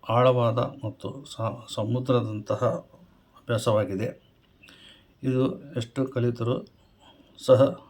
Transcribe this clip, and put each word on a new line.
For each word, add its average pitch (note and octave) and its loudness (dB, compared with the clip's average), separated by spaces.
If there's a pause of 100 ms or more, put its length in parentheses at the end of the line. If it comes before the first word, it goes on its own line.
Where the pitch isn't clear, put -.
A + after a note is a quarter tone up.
ಆಳವಾದ A#2+ 4
ಮತ್ತು - -6
ಸ-, - -8
ಸಮುದ್ರದಂತಹ A2+ -2 (720)
ಅಭ್ಯಾಸವಾಗಿದೆ. G#2+ -2 (920)
ಇದು C3 -2
ಎಷ್ಟು C3 -4
ಕಲಿತರೂ A#2+ -2 (800)
ಸಹ C3 6